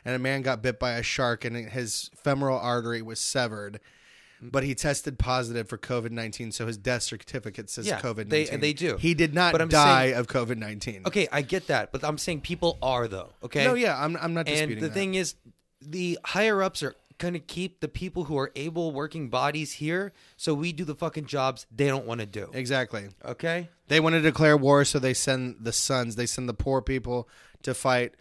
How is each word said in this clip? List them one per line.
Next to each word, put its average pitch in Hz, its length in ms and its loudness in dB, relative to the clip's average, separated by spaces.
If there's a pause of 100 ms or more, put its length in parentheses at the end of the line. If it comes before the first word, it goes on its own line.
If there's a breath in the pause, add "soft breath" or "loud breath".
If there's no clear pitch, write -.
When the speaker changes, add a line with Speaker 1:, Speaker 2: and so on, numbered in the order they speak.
Speaker 1:
and 127 120 -2
a - 20 -2
man 135 240 0
got 127 180 -2
bit 120 200 -2
by 123 140 0
a 117 80 -2
shark, 120 420 0
and 117 100 -4 (160)
his 120 460 -6
femoral 135 420 0
artery 117 440 -2
was 113 180 -8
severed, 107 580 -2 (640 soft breath)
but 131 220 0
he 139 100 -2
tested 143 420 -2
positive 117 520 0
for 110 100 -8
covid 117 320 -4
nineteen, 113 400 -8
so 113 160 -6
his 113 100 -6
death 117 280 -2
certificate 110 680 -8
says 113 160 -8
Speaker 2:
Yeah, 107 140 -2
Speaker 1:
covid 110 280 -4
nineteen. 156 220 2
Speaker 2:
they, 147 60 -2
they 147 160 2
do. 143 240 -2
Speaker 1:
He 170 180 4
did 156 180 4
not 175 200 4
Speaker 2:
But 160 100 4
I'm 165 60 0
Speaker 1:
die 143 400 8
Speaker 2:
saying 127 100 0
Speaker 1:
of 123 80 -2
covid 120 320 -2
nineteen. 104 480 -8
Speaker 2:
Okay, 190 240 0
I 147 120 0
get 170 260 -4
that, 113 240 0
but 135 100 -6
I'm 151 160 -2
saying 160 220 -4
people 170 420 -2
are, 123 240 2
though, 95 240 -8 (140)
okay? 139 200 0
Speaker 1:
No, 247 100 4
yeah, 220 220 2
I'm, 151 200 -2
I'm 165 180 -4
not 160 140 -2
Speaker 2:
And 147 80 0
Speaker 1:
disputing 139 260 -2
Speaker 2:
the 160 60 -2
Speaker 1:
that. - 60 -6
Speaker 2:
thing 190 200 -2
is, 185 220 -2 (440)
the 170 440 -4
higher-ups 196 580 0
are 139 140 -6 (220)
gonna 175 200 -4
keep - 420 -8
the 156 80 -4
people 180 360 -6
who 143 120 -2
are 135 200 0
able 160 360 -2
working 147 380 -6
bodies 143 440 0
here, 180 380 -2 (240 soft breath)
so - 160 0
we 156 200 0
do 156 120 -6
the 147 120 -6
fucking 156 300 -6
jobs 131 380 -2 (100)
they 139 120 4
don't 135 200 0
wanna 113 200 -4
do. 101 260 -10
Speaker 1:
Exactly. 123 540 -2 (180)
Speaker 2:
Okay? 165 440 -4 (200)
Speaker 1:
They 156 120 6
wanna 160 200 6
declare 151 340 8
war, 143 300 8
so 147 140 2
they 127 160 2
send 127 460 0
the 113 120 -4
sons, 120 440 0
they 120 100 0
send 127 200 -4
the 120 60 -2
poor 131 300 0
people 123 440 -2 (360 loud breath)
to 131 100 -2
fight 123 480 2